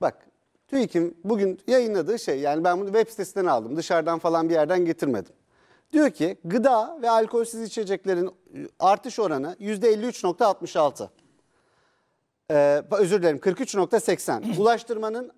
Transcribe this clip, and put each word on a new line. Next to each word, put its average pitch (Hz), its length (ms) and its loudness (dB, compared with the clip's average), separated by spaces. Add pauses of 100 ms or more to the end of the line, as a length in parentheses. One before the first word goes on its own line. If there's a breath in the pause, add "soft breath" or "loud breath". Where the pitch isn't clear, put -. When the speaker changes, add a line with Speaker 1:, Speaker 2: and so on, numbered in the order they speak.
Speaker 1:
Bak, - 260 -4 (420)
tüik'in 175 560 -2
bugün 196 420 -2
yayınladığı 214 520 0
şey, 139 220 -4
yani 147 240 0
ben 180 160 2
bunu 202 60 -6
web 214 220 2
sitesinden 190 380 -4
aldım, 123 300 0
dışarıdan 165 420 0
falan 165 300 0
bir 170 60 0
yerden 165 300 2
getirmedim. 143 480 -2 (600 soft breath)
Diyor 302 180 4
ki 175 340 -4
gıda 240 580 2
ve 233 80 2
alkolsüz 226 520 0
içeceklerin, 190 640 -4
e, 185 40 -8 (480)
artış 208 400 0
oranı 160 400 -2
yüzde 208 300 -2
elli 214 180 2
üç - 180 -6
nokta 185 220 2
altmış 185 300 -2
altı. 131 340 0 (1400)
Ee, 151 40 2 (360)
pa-, 202 80 0
özür 190 240 2
dilerim, 151 180 2
kırk 185 200 0
üç 240 140 -6
nokta 196 260 2
seksen. 160 500 -2
Speaker 2:
<clears throat> 175 80 -4
Speaker 1:
Ulaştırmanın 220 800 -2